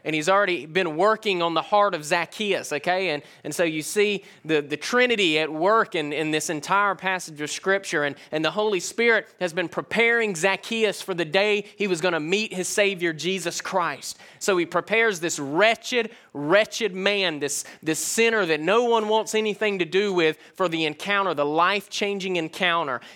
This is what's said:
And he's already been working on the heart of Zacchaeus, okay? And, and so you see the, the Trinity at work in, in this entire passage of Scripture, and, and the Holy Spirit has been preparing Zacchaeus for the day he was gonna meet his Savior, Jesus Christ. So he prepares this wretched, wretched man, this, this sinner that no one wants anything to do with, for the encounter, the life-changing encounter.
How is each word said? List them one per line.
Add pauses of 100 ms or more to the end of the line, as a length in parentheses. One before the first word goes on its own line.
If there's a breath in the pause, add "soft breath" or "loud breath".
And
he's
already
been
working
on
the
heart
of
Zacchaeus,
okay?
And, (220 loud breath)
and
so
you
see (200 loud breath)
the,
the
Trinity
at
work
in,
in
this
entire
passage
of
Scripture,
and, (160 loud breath)
and
the
Holy
Spirit (100)
has
been
preparing
Zacchaeus
for
the
day (100)
he
was
gonna
meet
his
Savior,
Jesus
Christ. (220 loud breath)
So
he
prepares
this
wretched, (220 loud breath)
wretched
man,
this, (200 loud breath)
this
sinner
that
no
one
wants
anything
to
do
with, (160 loud breath)
for
the
encounter,
the
life-changing
encounter. (160 loud breath)